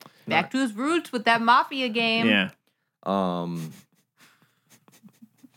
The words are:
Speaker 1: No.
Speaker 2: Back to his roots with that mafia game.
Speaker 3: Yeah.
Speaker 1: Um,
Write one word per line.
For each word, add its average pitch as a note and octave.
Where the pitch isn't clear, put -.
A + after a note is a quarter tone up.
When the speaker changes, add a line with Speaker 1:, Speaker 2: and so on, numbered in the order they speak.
Speaker 1:
No. D#3+
Speaker 2:
Back E3+
to C4
his C4
roots D#4
with A#3
that A#3
mafia C4
game. A3+
Speaker 3:
Yeah. -
Speaker 1:
Um, E2+